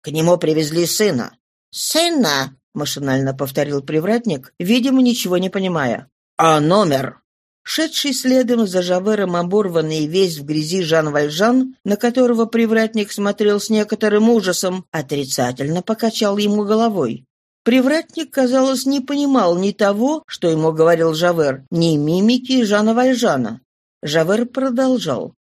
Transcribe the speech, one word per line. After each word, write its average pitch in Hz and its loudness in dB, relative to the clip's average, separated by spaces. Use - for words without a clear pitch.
«К - -12
нему 160 2
привезли 160 0
сына». 165 -2
«Сына?» 220 -2
машинально 135 -4
повторил 143 -4
привратник, 165 -2
видимо, 254 2
ничего 226 0
не 185 -2
понимая. 165 -4
«А 156 4
номер?» 156 0
Шедший 302 -4
следом 247 2
за 185 0
Жавером 180 0
оборванный 175 0
и - -2
весь 170 0
в 143 -12
грязи 156 -2
Жан 156 2
Вальжан, 185 0
на 202 0
которого 240 2
привратник 220 0
смотрел 202 0
с - -8
некоторым 214 2
ужасом, 185 0
отрицательно 143 -4
покачал 220 -2
ему 208 0
головой. 202 0
Привратник, 269 0
казалось, 262 0
не 277 0
понимал 269 0
ни 196 0
того, 220 0
что - -4
ему 160 2
говорил 165 2
Жавер, 156 0
ни 170 2
мимики 226 2
Жана 214 2
Вальжана. 220 0
Жавер 165 0
продолжал. 247 -2